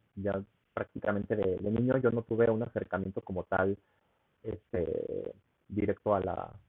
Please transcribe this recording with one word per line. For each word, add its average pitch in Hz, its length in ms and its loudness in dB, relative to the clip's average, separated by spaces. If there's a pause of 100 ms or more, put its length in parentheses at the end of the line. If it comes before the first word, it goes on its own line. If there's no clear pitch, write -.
(160)
Ya 98 260 -2 (320)
prácticamente 104 640 -2
de, 95 220 2
de 95 140 -2
niño 123 260 4
yo 120 140 2
no 117 120 0
tuve 113 260 4
un 113 140 2
acercamiento 95 580 -4
como 90 220 -4
tal, 95 340 2 (680)
este, - 920 -4 (340)
directo 101 480 2
a 95 60 4
la, 90 320 -4 (160)